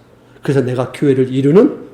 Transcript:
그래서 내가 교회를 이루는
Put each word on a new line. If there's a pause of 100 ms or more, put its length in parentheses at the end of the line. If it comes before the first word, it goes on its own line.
(420)
그래서
내가
교회를
이루는